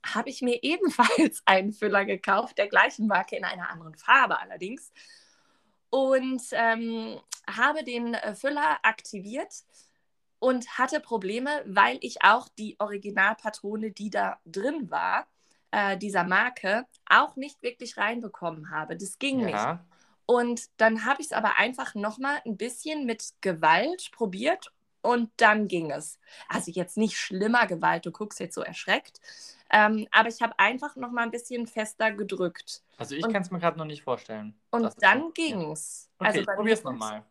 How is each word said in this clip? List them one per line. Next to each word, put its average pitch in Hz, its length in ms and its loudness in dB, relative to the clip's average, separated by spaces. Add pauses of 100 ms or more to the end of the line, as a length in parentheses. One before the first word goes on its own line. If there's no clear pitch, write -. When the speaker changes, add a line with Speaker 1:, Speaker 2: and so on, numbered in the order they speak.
Speaker 1:
habe 233 240 -4
ich - 120 -10
mir 240 220 0
<laughs> - 0 -
ebenfalls 302 800 4
einen 190 280 4
Füller 202 320 2
gekauft, 202 520 0
der 202 100 2
gleichen 214 400 4
Marke 190 280 0
in 196 100 -6
einer 175 240 -6
anderen 160 260 -14
Farbe 247 440 4
allerdings. 190 520 -12 (960)
Und, 262 520 2 (100)
ähm, 226 680 0 (300)
habe 269 340 0
den, 240 300 -4
äh, 214 220 -4
Füller 294 480 0
aktiviert 220 680 -2 (880)
und 254 380 0
hatte 262 220 0
Probleme, 247 680 -4
weil 208 360 4
ich - 220 -4
auch 226 260 6
die 214 300 -12
Originalpatrone, 208 1120 -2
die 208 180 -10
da 196 360 -2
drin 214 460 -4
war, 185 360 -2 (440)
äh, 196 260 0
dieser 190 280 0
Marke, 208 600 0 (240)
auch 254 280 6
nicht 277 260 -10
wirklich 240 340 -8
reinbekommen 190 720 -4
habe. 156 280 -6
Das 190 200 -12
ging 269 280 -2
nicht. 170 100 -2
Speaker 2:
Ja. 139 300 -2 (400)
Speaker 1:
Und 240 520 0
dann 220 280 4
habe 285 160 0
ich's - 100 -10
aber 220 260 0
einfach 254 380 -2
noch 214 220 -6
mal 277 280 -4
ein 214 120 -6
bisschen 285 480 -6
mit 226 340 -6
Gewalt 180 720 2
probiert 226 640 -2 (280)
und 233 360 0
dann 214 320 4
ging 165 200 -2
es. 147 300 -10 (300)
Also - 200 -4
jetzt 180 280 -4
nicht 214 200 0
schlimmer 220 480 2
Gewalt, 170 400 0
du 170 60 -8
guckst - 300 -12
jetzt 185 140 -10
so - 60 -6
erschreckt. - 600 -4 (480)
Ähm, 214 420 4
aber 226 180 6
ich 226 120 -6
habe 226 180 -2
einfach 254 380 2
noch 240 140 -8
mal 240 120 -2
ein 226 80 -4
bisschen 240 340 -8
fester 220 460 -2
gedrückt. 190 720 -6 (140)
Speaker 2:
Also 135 180 -8
ich 160 80 -4
Speaker 1:
Und 226 100 0
Speaker 2:
kann's 190 180 -2
mir 180 80 -4
grad 165 180 0
noch 160 80 -8
nicht 151 180 -12
vorstellen, 107 500 -6 (180)
Speaker 1:
und 233 120 0
Speaker 2:
dass 220 120 -2
es - 40 -20
Speaker 1:
dann 208 220 6
Speaker 2:
funktioniert. 320 380 -4
Speaker 1:
ging's. - 500 -10 (100)
Speaker 2:
Okay, 196 80 2
Speaker 1:
Also 190 140 2
Speaker 2:
ich - 40 -4
Speaker 1:
bei 196 100 -4
Speaker 2:
probier's 214 280 0
Speaker 1:
mir 131 80 -6
Speaker 2:
noch 120 80 -8
mal. 107 320 -8